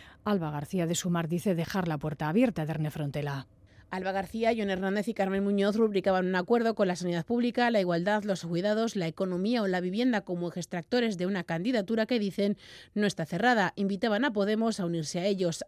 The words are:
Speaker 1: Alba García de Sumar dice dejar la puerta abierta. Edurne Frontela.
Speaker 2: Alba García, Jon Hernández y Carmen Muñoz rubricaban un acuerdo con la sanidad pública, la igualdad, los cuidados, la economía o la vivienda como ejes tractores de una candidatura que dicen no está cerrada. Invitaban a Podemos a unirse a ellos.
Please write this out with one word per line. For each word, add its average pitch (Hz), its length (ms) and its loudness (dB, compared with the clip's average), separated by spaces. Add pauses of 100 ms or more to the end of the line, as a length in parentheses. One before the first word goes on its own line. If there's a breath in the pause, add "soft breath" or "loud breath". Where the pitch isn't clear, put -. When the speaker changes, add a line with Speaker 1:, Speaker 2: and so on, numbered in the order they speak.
(240 loud breath)
Speaker 1:
Alba 185 260 0
García 147 360 -2
de 170 80 0
Sumar 170 320 0
dice 175 280 0
dejar 170 340 -2
la 156 80 0
puerta 151 320 -4
abierta. 190 360 2
Edurne 156 260 -2
Frontela. 143 560 -4 (460 soft breath)
Speaker 2:
Alba 190 200 -2
García, 220 440 0
Jon 202 140 0
Hernández 190 380 0
y 214 60 -4
Carmen 196 280 0
Muñoz 202 320 2
rubricaban 196 500 2
un 185 120 0
acuerdo 226 400 2
con 208 100 2
la 180 80 0
sanidad 175 320 -2
pública, 240 460 0
la 214 80 4
igualdad, 180 420 0
los 190 220 -4
cuidados, 208 500 0
la 175 140 -2
economía 190 560 -2
o - 20 0
la 180 140 0
vivienda 208 400 0
como 175 280 -4
ejes 170 200 -8
tractores 214 500 -2
de 180 80 -2
una 190 160 -2
candidatura 220 640 0
que 247 140 0
dicen 202 360 0 (380 loud breath)
no 208 140 2
está 165 180 -2
cerrada. 208 480 2
Invitaban 202 500 0
a 277 80 0
Podemos 214 460 0
a 185 80 -2
unirse 170 320 -4
a 170 80 -2
ellos. 185 420 0